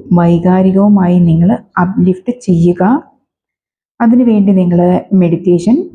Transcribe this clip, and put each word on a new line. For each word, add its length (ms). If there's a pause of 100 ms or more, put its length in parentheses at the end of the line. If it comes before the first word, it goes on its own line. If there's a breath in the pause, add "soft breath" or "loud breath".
(180)
വൈകാരികവുമായി 1040
നിങ്ങൾ 300 (340)
അപ്ലിഫ്റ്റ് 500 (120)
ചെയ്യുക. 380 (1160)
അതിനുവേണ്ടി 520 (100)
നിങ്ങൾ 180 (420)
മെഡിറ്റേഷൻ, 540 (200)